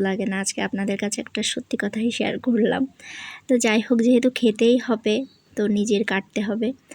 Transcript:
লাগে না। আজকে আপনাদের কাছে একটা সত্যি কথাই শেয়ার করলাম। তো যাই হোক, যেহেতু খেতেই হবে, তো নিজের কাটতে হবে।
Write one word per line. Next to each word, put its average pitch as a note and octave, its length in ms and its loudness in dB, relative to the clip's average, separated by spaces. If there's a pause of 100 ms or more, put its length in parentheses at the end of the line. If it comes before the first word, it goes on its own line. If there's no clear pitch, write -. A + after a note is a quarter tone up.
লাগে F#3+ 240 0
না। F#3+ 140 -2
আজকে - 220 -6
আপনাদের G3 360 -2
কাছে G#3 240 -4
একটা G#3+ 220 -6
সত্যি - 340 -4
কথাই G#3+ 340 -2
শেয়ার - 280 -4
করলাম। A#3 440 2 (600)
তো C4 140 0
যাই A#3 240 2
হোক, A#3 200 0
যেহেতু B3 340 4
খেতেই A#3 420 4
হবে, A3 380 0 (380)
তো G#3+ 140 -2
নিজের G#3 380 2
কাটতে G3 360 -2
হবে। A3+ 280 -2 (260)